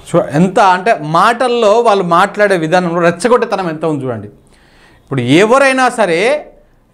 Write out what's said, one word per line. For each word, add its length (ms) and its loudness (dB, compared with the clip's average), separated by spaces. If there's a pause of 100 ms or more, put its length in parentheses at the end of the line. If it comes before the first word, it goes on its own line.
(160)
చూ-, 160 0
ఎంత 280 0
అంటే 400 2
మాటల్లో 800 0
వాళ్ళు 240 0
మాట్లాడే 520 0
విధానంలో 440 -2
రెచ్చగొట్టేతనం 680 0
ఎంత 160 -8
ఉంది 200 -4
చూడండి. 220 -8
ఇప్పుడు 960 -12
ఎవరైనా 680 2
సరే 640 -2 (420)